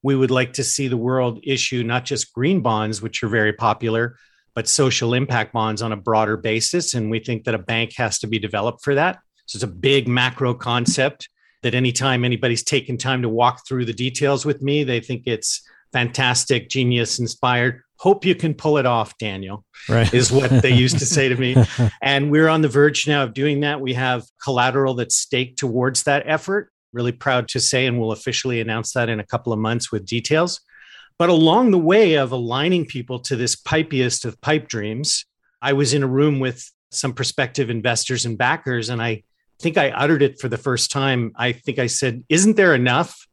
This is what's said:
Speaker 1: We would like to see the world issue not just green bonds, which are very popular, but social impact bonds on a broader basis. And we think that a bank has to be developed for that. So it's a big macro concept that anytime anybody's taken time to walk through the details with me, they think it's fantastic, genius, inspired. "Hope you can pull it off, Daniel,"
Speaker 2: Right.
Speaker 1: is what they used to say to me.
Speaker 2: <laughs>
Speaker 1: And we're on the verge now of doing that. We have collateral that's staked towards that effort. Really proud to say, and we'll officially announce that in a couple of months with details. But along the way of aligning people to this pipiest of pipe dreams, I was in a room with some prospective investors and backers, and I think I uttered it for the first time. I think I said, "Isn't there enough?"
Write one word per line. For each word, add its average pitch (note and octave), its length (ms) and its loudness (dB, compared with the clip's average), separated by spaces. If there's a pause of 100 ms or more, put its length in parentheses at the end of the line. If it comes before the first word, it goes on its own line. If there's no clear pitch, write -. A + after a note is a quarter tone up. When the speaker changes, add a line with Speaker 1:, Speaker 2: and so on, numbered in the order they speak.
Speaker 1:
We C3+ 140 0
would C3 140 2
like B2+ 240 0
to C3+ 100 -4
see C3+ 240 -4
the A#2+ 80 -2
world B2 460 -2
issue C3 420 -2
not B2 200 -2
just - 280 -6
green D#3+ 280 0
bonds, G#2+ 420 -2
which A2 200 -8
are A#2 60 -2
very G#2+ 240 2
popular, A2+ 640 -2 (380)
but A2+ 140 -4
social B2 460 2
impact B2+ 380 -2
bonds A2 300 -2
on A2 100 -4
a G#2 40 -4
broader A2 400 0
basis. A2+ 580 -2
And A2 160 -2
we A2+ 100 -2
think A#2 240 -6
that A2+ 100 -2
a G#2+ 40 -4
bank A2+ 380 -4
has A#2 240 -2
to - 60 -6
be G#2+ 120 -4
developed A2 440 -4
for C#3 120 0
that. E3+ 240 0 (280)
So - 100 -12
it's G2+ 80 -6
a G#2 40 -6
big B2 400 0
macro B2 460 0
concept A#2+ 760 -2 (340)
that A#2+ 120 0
anytime B2+ 500 0
anybody's A#2+ 380 0
taken C3 340 -2
time B2+ 260 -2
to A#2+ 60 -2
walk A#2+ 380 0
through B2+ 180 -4
the A2+ 80 -4
details B2+ 520 -2
with C#3 180 -2
me, C#3+ 220 0
they B2 160 -2
think B2 260 -8
it's - 360 -4 (300)
fantastic, B2 760 0
genius, B2 500 0
inspired. B2 640 -2 (140)
"Hope G3 280 2
you F3+ 100 2
can E3 200 -2
pull D3+ 240 0
it B2+ 80 2
off, A#2 320 0
Daniel," G2 460 -8 (240)
Speaker 2:
Right. A2+ 260 4
Speaker 1:
is B2 160 4
what B2+ 320 4
they C3 100 4
used B2 280 4
to C#3 60 -2
say C3+ 220 2
to B2 80 0
me. B2+ 200 -2 (240)
Speaker 2:
<laughs> A2+ 220 0
Speaker 1:
And C#3 280 2
we're D#3 180 6
on D#3 140 4
the D3 60 2
verge C#3+ 380 2
now C#3+ 180 2
of A2+ 100 -6
doing C#3+ 260 0
that. D3 200 -2
We B2+ 140 -4
have B2+ 300 -2 (180)
collateral C3 520 2
that's A#2+ 220 -2
staked B2+ 420 -4
towards B2+ 460 -2
that C#3+ 220 2
effort. F#3 460 -2 (200)
Really A#2+ 200 -2
proud B2 360 0
to B2 120 -4
say, C3 260 0
and A#2+ 140 0
we'll A2 120 -2
officially A#2+ 480 -4
announce A2 340 -4
that A#2+ 140 0
in A2 120 -2
a G#2 60 -10
couple A#2+ 260 -4
of G#2+ 60 -2
months A2 340 -2
with G2+ 140 -6
details. D#3 540 -2 (580)
But E3+ 100 4
along F3 420 6
the F#3 80 6
way F3 360 6
of C3+ 180 0
aligning C#3 540 0
people B2 340 -8
to C3 160 -4
this A#2 180 -2
pipiest D3 720 -2
of A2 160 -10
pipe D3+ 280 0
dreams, A2+ 580 -6 (340)
I C#3 140 0
was C#3 180 2
in C#3+ 100 2
a C3+ 60 0
room C#3 320 2
with B2+ 300 -6 (200)
some C3 220 -4
prospective B2+ 560 -4
investors A#2 560 -2
and A2+ 140 -4
backers, B2 500 -2
and A#2 140 -4
I A2+ 220 -4 (360)
think E3+ 160 -2
I C#3+ 140 2
uttered C#3+ 320 2
it C3+ 180 2
for C3+ 80 -6
the A2+ 80 -2
first - 340 -2
time. B2+ 460 0
I B2 160 -2
think B2+ 260 -6
I B2 100 0
said, A#2+ 400 -4
"Isn't G3 280 4
there F#3 180 6
enough?" B2+ 580 0